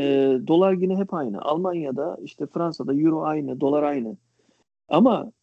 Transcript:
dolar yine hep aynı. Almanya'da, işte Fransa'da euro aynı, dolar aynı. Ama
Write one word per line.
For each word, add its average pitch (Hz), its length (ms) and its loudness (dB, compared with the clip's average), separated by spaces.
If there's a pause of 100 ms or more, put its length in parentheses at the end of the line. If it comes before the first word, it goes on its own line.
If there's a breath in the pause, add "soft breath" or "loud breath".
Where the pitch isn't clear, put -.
(460)
dolar 185 260 4
yine 185 240 0
hep 196 180 -4
aynı. 117 280 -6
Almanya'da, 160 800 -4
işte 147 240 -10
Fransa'da 156 480 -4
euro 156 280 2
aynı, 147 380 -4
dolar 147 220 2
aynı. 127 340 -4 (720)
Ama 214 440 4 (100)